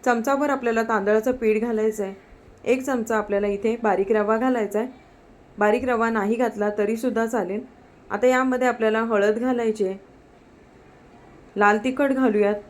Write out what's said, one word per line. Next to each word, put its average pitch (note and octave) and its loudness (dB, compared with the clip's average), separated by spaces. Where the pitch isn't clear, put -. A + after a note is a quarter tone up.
चमचाभर C4+ 0
आपल्याला A#3 -2
तांदळाचं A3 0
पीठ A3 0
घालायचं A3 -2
आहे. G3 -10
एक C4 2
चमचा A#3 -2
आपल्याला G#3 -2
इथे G3+ -2
बारीक F#3+ 0
रवा G#3+ 2
घालायचा A3+ 0
आहे. B3 -4
बारीक G#3+ 2
रवा A3+ 0
नाही A3 0
घातला G#3 -2
तरीसुद्धा A3+ -2
चालेल. G#3+ -4
आता G#3 0
यामध्ये B3+ 2
आपल्याला A3 0
हळद G#3+ 2
घालायची A3+ 0
आहे, F#3+ -4
लाल G#3 4
तिखट C4+ 0
घालूयात. G#3+ 2